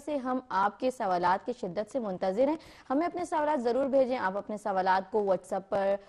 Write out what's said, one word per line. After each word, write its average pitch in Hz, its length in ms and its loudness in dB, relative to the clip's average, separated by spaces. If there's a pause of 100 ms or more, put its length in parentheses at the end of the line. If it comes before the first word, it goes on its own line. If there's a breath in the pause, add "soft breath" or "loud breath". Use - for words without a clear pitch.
سے 302 120 -2
ہم 254 220 -2 (100)
آپ 196 320 0
کے - 100 0
سوالات 185 560 0
کی 254 140 -4
شدت 202 320 -6
سے 277 60 -2
منتظر 196 500 0
ہیں، 311 80 2 (340 loud breath)
ہمیں 294 160 2
اپنے 349 180 -4
سوالات 302 380 0
ضرور 247 240 0
بھیجیں۔ 262 320 2
آپ 190 180 -2
اپنے 208 220 -6
سوالات 190 540 0
کو 220 80 2
WhatsApp 190 480 -2
پر، 196 260 0 (140 loud breath)